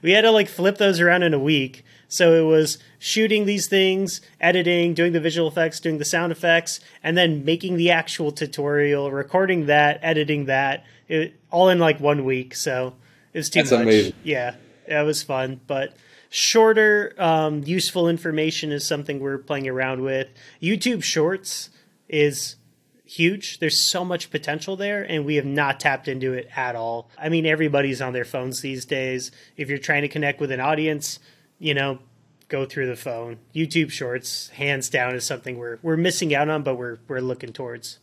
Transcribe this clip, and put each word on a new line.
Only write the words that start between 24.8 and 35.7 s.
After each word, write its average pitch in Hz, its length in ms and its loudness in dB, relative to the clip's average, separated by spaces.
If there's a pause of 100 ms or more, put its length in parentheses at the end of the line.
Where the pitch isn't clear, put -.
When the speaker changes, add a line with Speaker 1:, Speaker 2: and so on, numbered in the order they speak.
Speaker 1:
and 151 220 -4
we 151 100 -2
have 143 100 0
not 139 340 0
tapped 135 280 0
into 131 260 -4
it 123 220 -8
at 123 200 -4
all. 117 440 -8
I 156 100 -4
mean, 160 160 0
everybody's 143 560 2
on 127 120 -6
their 120 120 -4
phones 127 360 -8
these 135 240 -10
days. 131 440 -4 (280)
If 139 120 -8
you're 143 80 -4
trying 143 240 -2
to 147 60 -2
connect 143 320 -4
with 139 120 -4
an 127 80 -4
audience, 151 600 -2 (420)
you 151 120 -2
know, 139 260 -2 (480)
go 135 180 -4
through 135 220 -6
the 123 80 -6
phone. 117 420 -10 (160)
YouTube 156 380 -2
Shorts, - 580 -8
hands 139 400 -4
down, 127 260 0
is 120 100 -8
something 127 320 -8
we're, 120 240 -12